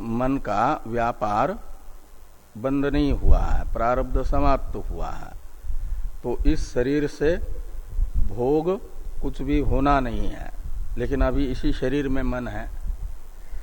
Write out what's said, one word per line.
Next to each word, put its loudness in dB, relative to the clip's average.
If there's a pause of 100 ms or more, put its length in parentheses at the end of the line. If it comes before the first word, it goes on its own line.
मन -2
का -2
व्यापार -2 (1000)
बंद -2
नहीं 2
हुआ 8
है, 2
प्रारब्ध 0
समाप्त 2 (140)
हुआ -4
है, -8 (920)
तो -2
इस 4
शरीर 2
से 0 (920)
भोग 2 (520)
कुछ -2
भी 0
होना 4
नहीं 0
है, -6 (460)
लेकिन 0
अभी 2
इसी 0
शरीर 0
में 2
मन -2
है। -6 (920)